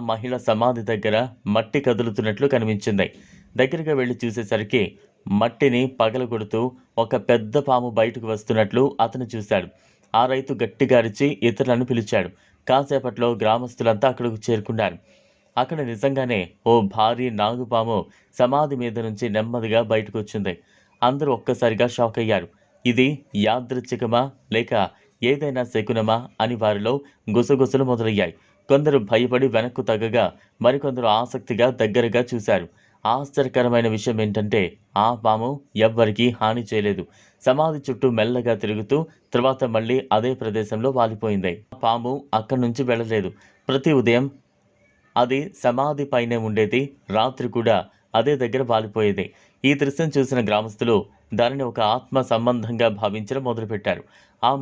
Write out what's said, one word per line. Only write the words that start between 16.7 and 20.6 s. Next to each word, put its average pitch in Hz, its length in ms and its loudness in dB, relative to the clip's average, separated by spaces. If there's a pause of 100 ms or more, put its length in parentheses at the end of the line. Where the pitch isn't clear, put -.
ఓ 117 40 10 (180)
భారీ 117 340 0 (140)
నాగుపాము 113 560 0 (420)
సమాధి 139 440 2
మీద 117 240 -4
నుంచి 110 200 -6 (100)
నెమ్మదిగా 113 440 0 (120)
బయటకు 110 280 -2
వచ్చింది. 101 320 -6 (560)